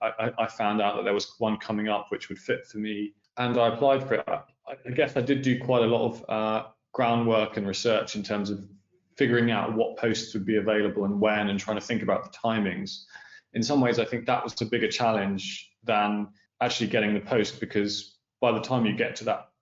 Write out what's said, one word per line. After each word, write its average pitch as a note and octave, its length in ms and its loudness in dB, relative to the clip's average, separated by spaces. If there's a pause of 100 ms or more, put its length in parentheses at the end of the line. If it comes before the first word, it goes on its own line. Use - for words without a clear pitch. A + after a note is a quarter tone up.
I, A2+ 160 0
I, A2+ 240 0
I G#2 40 0
found G#2+ 360 0
out G#2 140 2
that G2+ 60 -2
there G2+ 120 2
was - 240 -2
one A2 180 0
coming G#2+ 320 -4
up G#2 220 -2
which - 180 -8
would G2 80 -10
fit - 300 -4
for A2 100 -14
me, G#2 380 -6 (220)
and B2 200 0
I A#2 160 4
applied C3 340 2
for A#2+ 60 0
it. - 140 -2
I, - 160 -4 (420)
I B2 60 -8
guess C#3 260 0
I B2+ 40 0
did C3 200 2
do B2+ 180 2
quite B2 220 2
a A2+ 60 4
lot A#2 180 2
of, A#2 240 -4
uh, A2 380 -2 (240)
groundwork A#2 640 2
and G#2 100 -4
research G#2+ 480 0
in G#2+ 60 -6
terms G#2 300 -4
of G2 120 -8 (540)
figuring A#2 320 4
out G#2+ 240 0
what A2 240 0
posts - 380 -2
would G2 100 -4
be G#2+ 120 2
available G#2 480 2
and G2+ 140 0
when, G#2 300 4
and G2 100 0
trying G#2+ 180 -4
to G2 60 -6
think A2 200 -2
about - 280 0
the - 60 -20
timings. G#2 680 -2 (480)
In A2+ 100 0
some C#3 180 2
ways, A#2+ 160 4
I A2+ 80 2
think A2+ 220 -6
that B2+ 160 2
was A#2 180 -8
a A#2 60 -2
bigger A2+ 220 0
challenge G2+ 840 -2 (120)
than G#2 440 0 (340)
actually A#2+ 260 0
getting G#2+ 260 2
the G#2 60 0
post, G#2+ 400 -2
because - 560 -4 (240)
by A#2+ 140 4
the A2 80 -2
time B2 240 0
you G#2 100 2
get A2+ 220 -2
to A2 80 -8
that - 240 -4 (120)